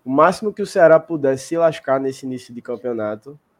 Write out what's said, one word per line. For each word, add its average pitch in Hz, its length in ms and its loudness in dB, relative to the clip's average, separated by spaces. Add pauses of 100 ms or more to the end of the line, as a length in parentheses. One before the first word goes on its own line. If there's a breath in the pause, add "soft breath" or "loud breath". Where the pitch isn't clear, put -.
O 127 60 -10
máximo 170 440 2
que 208 80 -10
o 196 60 -6
Ceará 160 320 6
puder 139 380 -2
se 165 200 -8
lascar 151 420 0
nesse 135 260 -8
início 127 280 -12
de 117 80 -14
campeonato 117 800 -8 (200)